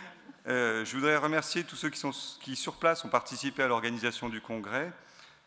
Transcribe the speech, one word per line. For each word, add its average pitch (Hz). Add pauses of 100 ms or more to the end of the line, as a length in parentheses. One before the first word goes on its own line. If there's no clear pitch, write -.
(480)
Euh, 117
je 110
voudrais 147
remercier 156
tous -
ceux 151
qui 147
sont, 143 (280)
qui 131
sur -
place 165
ont -
participé 127
à 131
l'organisation 120
du 110
congrès. 117 (540)